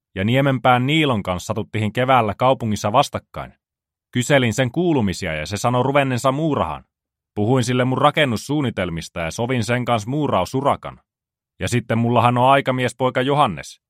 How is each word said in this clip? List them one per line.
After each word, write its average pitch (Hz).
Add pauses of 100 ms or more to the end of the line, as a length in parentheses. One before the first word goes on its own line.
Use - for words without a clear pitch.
(140)
Ja 95
Niemenpään 127
Niilon 143
kanssa 90
satuttihin 107
keväällä 123
kaupungissa 113
vastakkain. - (580)
Kyselin 123
sen 127
kuulumisia 110
ja 76
se 92
sanoi 123
ruvennensa 135
muurahan. 117 (500)
Puhuin 117
sille 123
mun 127
rakennussuunnitelmista 123
ja 82
sovin 123
sen 120
kanssa 113
muurausurakan. 123 (600)
Ja 92
sitten 117
mullahan 120
on 127
aikamiespoika 127
Johannes. 131